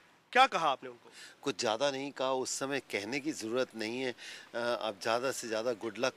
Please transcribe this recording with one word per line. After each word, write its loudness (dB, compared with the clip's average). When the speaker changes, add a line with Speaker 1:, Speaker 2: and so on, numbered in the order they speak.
Speaker 1:
क्या 10
कहा 2
आपने 0
उनको? -18
Speaker 2:
कुछ -2
ज़्यादा 4
नहीं -4
कहा, 0
उस 0
समय -2
कहने -4
की -2
ज़रूरत -2
नहीं -4
है। -2
अ, -4
आप -2
ज़्यादा 2
से -8
ज़्यादा 0
गुड -6
लक 2